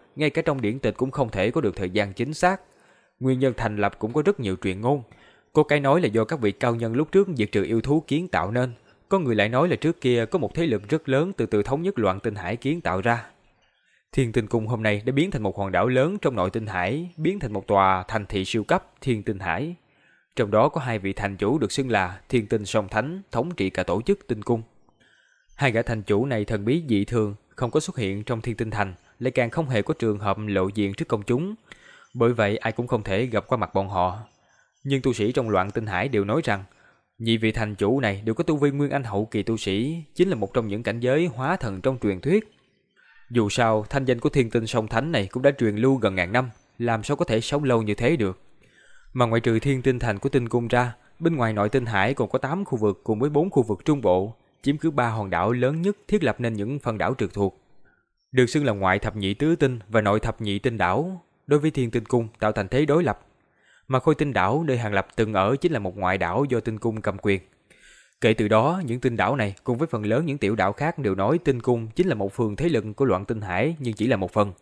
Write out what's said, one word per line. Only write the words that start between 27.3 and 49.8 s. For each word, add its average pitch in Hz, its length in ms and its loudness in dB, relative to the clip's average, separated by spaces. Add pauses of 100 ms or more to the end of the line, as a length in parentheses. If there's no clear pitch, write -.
không 120 220 -4
có 151 100 2
xuất - 160 -8
hiện 101 280 -4
trong 113 160 -4
Thiên 110 160 -6
Tinh 110 140 -4
Thành, 101 240 -4 (240)
lại 127 120 -2
càng 120 200 0
không 160 180 -4
hề 117 140 2
có 160 160 -2
trường 107 200 0
hợp 98 280 -2
lộ 95 280 0
diện 101 200 0
trước - 140 -6
công 107 140 -2
chúng. 156 320 -2 (600)
Bởi 123 180 4
vậy 107 240 2
ai 113 160 -2
cũng 123 140 -4
không 117 160 -2
thể 104 240 0
gặp 110 220 -2
qua 127 100 0
mặt - 160 -4
bọn 98 140 0
họ. 92 300 0 (680)
Nhưng 135 180 0
tu 131 100 2
sĩ 110 200 0
trong 120 180 0
Loạn 98 200 2
Tinh 113 160 -4
Hải 98 220 -2
đều 107 160 0
nói 113 200 0
rằng, 98 200 -2 (540)
nhị 113 180 0
vị 110 160 0
thành 107 220 -4
chủ 107 260 2
này 101 240 -2
đều 110 100 -2
có 165 100 -2
tu 156 120 0
vi 143 140 2
Nguyên 139 200 -2
Anh 135 140 -2
hậu 104 200 -2
kỳ 107 180 -4
tu 113 140 -2
sĩ, 120 460 -2 (120)
chính 180 140 2
là 180 60 -2
một 101 200 -6
trong 113 140 0
những 104 140 -4
cảnh 117 180 -4
giới 139 260 0
hóa 135 300 -4
thần 98 240 -6
trong 131 180 -2
truyền 95 220 0
thuyết. 190 340 0 (760)
Dù 117 180 2
sao, 110 420 2
thanh 135 140 0
danh 123 160 2
của 151 80 2
Thiên 120 220 2
Tinh 113 160 0
Song 110 220 -2
Thánh 127 240 -2
này 104 140 0
cũng 127 160 -6
đã 139 160 8
truyền 107 180 2
lưu 131 200 4
gần 104 180 0
ngàn 90 180 0
năm, 123 180 0 (280)
làm 117 240 0
sao 143 140 -2
có 175 80 0
thể 113 160 2
sống 147 240 -2
lâu 120 180 4
như 104 120 0
thế 127 220 2
được. 98 240 -2 (720)
Mà 123 140 2
ngoại 113 140 2
trừ 113 180 2
Thiên 131 240 0